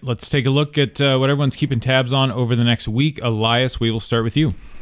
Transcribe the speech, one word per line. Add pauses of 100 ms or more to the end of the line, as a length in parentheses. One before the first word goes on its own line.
let's
take
a
look
at,
uh,
what
everyone's
keeping
tabs
on
over
the
next
week.
Elias,
we
will
start
with
you. (280)